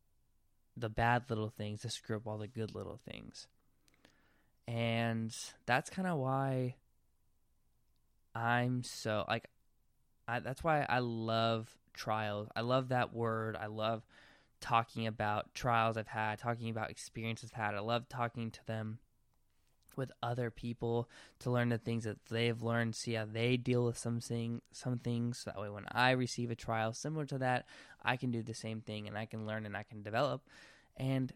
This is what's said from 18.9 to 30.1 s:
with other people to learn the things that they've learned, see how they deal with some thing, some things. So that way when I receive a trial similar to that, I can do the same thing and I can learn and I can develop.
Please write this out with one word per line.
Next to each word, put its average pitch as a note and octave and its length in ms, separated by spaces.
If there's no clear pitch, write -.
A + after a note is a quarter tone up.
with C3 160
other A#2+ 260
people A#2 580
to B2 120
learn A#2+ 180
the A#2 80
things A#2 280
that G#2+ 200
they've A#2 360
learned, A#2 340
see - 180
how A2 120
they A#2 320
deal B2 280
with A#2 120
some A#2 220
thing, A#2 420
some B2+ 260
things. A#2+ 420
So - 120
that - 100
way G#2 80
when G2+ 220
I B2 200
receive B2 380
a A2+ 60
trial A2+ 380
similar D3+ 320
to C3+ 140
that, B2+ 280
I B2+ 160
can B2+ 140
do A#2 100
the A2+ 140
same A2 260
thing G#2 260
and G#2 100
I A2 80
can A2 200
learn G#2+ 220
and G2+ 100
I G#2 60
can G#2+ 180
develop. B2+ 400